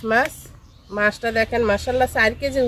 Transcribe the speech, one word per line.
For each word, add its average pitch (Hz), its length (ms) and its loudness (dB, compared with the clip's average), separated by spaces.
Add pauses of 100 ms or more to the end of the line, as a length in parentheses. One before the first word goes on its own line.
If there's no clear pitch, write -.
(120)
মাছ। 254 220 2 (640)
মাছটা 208 320 0 (100)
দেখেন 226 300 0
মাশাআল্লাহ 254 460 2
চার 220 240 4
কেজি 269 280 -2